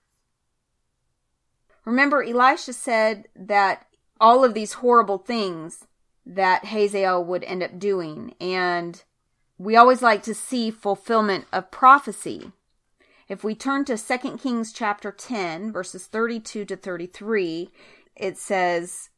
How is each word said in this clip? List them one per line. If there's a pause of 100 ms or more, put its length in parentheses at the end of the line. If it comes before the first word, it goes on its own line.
(1900)
remember,
Elisha
said
that (320)
all
of
these
horrible
things (380)
that
Hazael
would
end
up
doing,
and (560)
we
always
like
to
see
fulfillment
of
prophecy. (760)
If
we
turn
to
Second
Kings
chapter
ten,
verses
thirty-two
to
thirty-three, (460)
it
says,